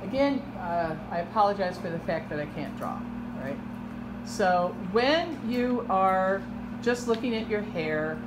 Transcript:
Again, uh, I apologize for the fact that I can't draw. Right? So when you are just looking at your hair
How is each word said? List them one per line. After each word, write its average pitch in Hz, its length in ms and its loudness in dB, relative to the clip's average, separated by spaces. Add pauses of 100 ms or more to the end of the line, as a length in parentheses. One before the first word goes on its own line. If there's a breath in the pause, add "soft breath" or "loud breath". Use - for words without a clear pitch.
Again, 269 360 2 (200)
uh, 170 360 0 (160)
I 175 80 -2
apologize 196 580 2
for 180 120 -6
the 165 100 -4
fact 160 300 -2
that 151 100 -4
I 147 80 -2
can't - 300 -8
draw. - 220 -4 (420)
Right? 135 160 -4 (680)
So 180 500 4 (160)
when 285 480 4 (100)
you 247 400 0
are 190 520 4 (400)
just 240 260 0
looking 233 280 2
at 220 120 -2
your 208 140 0
hair 156 640 -2